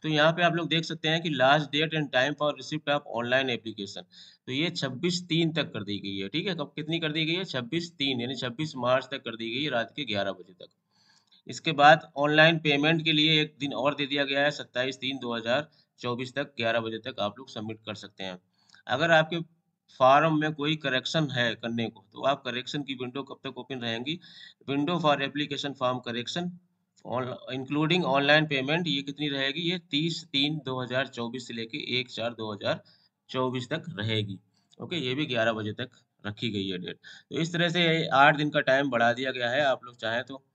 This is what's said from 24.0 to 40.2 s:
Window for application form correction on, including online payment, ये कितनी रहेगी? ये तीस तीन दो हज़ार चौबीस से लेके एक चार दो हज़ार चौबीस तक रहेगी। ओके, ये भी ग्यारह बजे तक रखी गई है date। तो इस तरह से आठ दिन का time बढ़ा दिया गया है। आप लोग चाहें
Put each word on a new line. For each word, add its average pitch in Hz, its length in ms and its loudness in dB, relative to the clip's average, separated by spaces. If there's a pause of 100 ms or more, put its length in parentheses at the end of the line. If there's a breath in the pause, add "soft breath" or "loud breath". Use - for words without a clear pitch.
Window 147 300 0
for 147 160 4
application 139 540 -4 (120)
form 127 260 0
correction 120 420 -4 (640)
on, 123 220 -4 (200)
including 151 480 0
online 147 460 4
payment, 147 380 0
ये 139 160 -2
कितनी 143 260 -6
रहेगी? 139 320 -2
ये 180 180 -2
तीस 165 540 -2
तीन 147 320 0
दो 127 180 -4
हज़ार 127 240 -2
चौबीस 120 420 -8
से 117 60 -10
लेके 117 460 -4
एक 123 100 -8
चार 117 240 -6
दो 110 180 -6
हज़ार 110 300 -4 (460 soft breath)
चौबीस 127 420 -4
तक 165 180 -4
रहेगी। 104 500 -4 (440)
ओके, 117 140 -8
ये 127 180 -4
भी 147 120 -2
ग्यारह 117 260 0
बजे 107 200 -4
तक 120 180 -8 (360)
रखी 107 240 -6
गई 98 180 -4
है 92 100 -4
date। 87 180 -10 (340 loud breath)
तो - 80 -4
इस 165 140 -2
तरह 170 160 0
से 165 400 2
आठ 143 280 8
दिन 147 140 0
का 147 100 0
time 139 300 2
बढ़ा 117 220 4
दिया 131 180 -2
गया 123 200 -2
है। 131 100 0
आप 131 240 2
लोग 123 120 -20
चाहें 113 280 -4